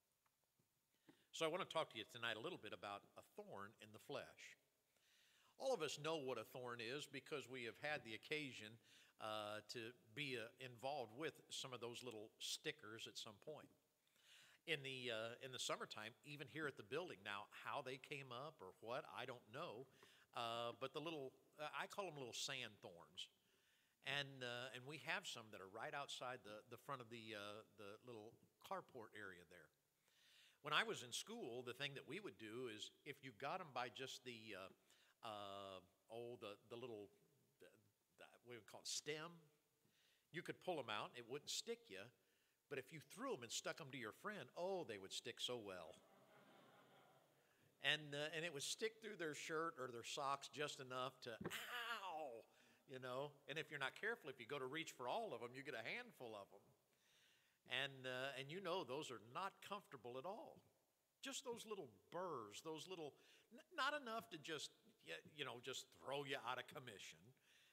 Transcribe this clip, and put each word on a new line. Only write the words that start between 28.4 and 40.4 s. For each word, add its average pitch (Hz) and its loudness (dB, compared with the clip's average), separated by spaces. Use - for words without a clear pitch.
carport 135 -4
area 92 -8
there. 82 -14
When 147 6
I 180 12
was 185 4
in 120 -6
school, 147 0
the 120 -2
thing 139 2
that 107 -6
we 160 -2
would 147 -6
do 113 -2
is 107 -2
if 143 -6
you 131 -6
got 160 2
'em 151 -6
by 123 4
just 127 -4
the, 110 -4
uh, - -8
uh, 98 0
oh, 120 -2
the, 104 -2
the 117 -4
little, 113 -2
the, 90 -14
the, 90 -10
what 120 -4
do 113 -2
we 101 -14
call 104 -6
it, - -6
stem, 156 2
you 165 0